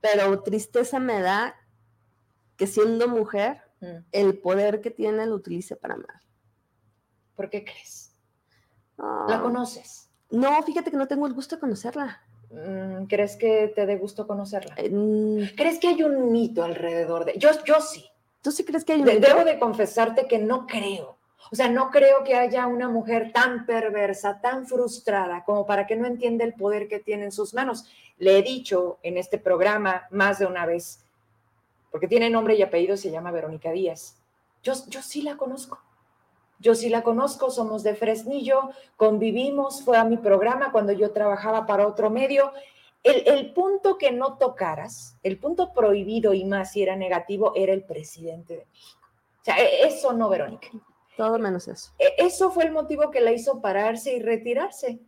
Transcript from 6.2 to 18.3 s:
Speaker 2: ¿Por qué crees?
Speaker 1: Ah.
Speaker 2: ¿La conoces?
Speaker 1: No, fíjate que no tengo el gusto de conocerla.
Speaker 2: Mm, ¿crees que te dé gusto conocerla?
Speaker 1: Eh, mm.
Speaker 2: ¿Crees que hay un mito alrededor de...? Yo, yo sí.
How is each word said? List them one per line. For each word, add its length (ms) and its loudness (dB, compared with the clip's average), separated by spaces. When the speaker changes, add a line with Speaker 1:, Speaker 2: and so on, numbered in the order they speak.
Speaker 2:
¿Por 160 -10
qué 140 -8
crees? 500 -20
Speaker 1:
Ah. 300 -6
Speaker 2:
¿La 140 0
conoces? 680 -8
Speaker 1:
No, 320 2
fíjate 280 -4
que 60 -4
no 120 0
tengo 180 -2
el 80 -6
gusto 220 -10
de 40 -12
conocerla. 600 -6
Speaker 2:
Mm, 560 -10
¿crees 300 0
que 380 2
te 100 0
dé 140 0
gusto 280 -8
conocerla? 520 -8
Speaker 1:
Eh, 100 -4
mm. 680 0
Speaker 2:
¿Crees 220 0
que 100 2
hay 140 2
un 300 2
mito 320 0
alrededor 600 -4
de...? 100 -2
Yo, 140 6
yo 160 4
sí. 260 -10